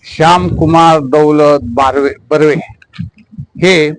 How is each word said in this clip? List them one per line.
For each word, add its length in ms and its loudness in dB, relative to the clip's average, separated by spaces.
श्यामकुमार 960 0
दौलत 640 2
बारवे-, 580 -4
बर्वे 240 2
हे 580 -2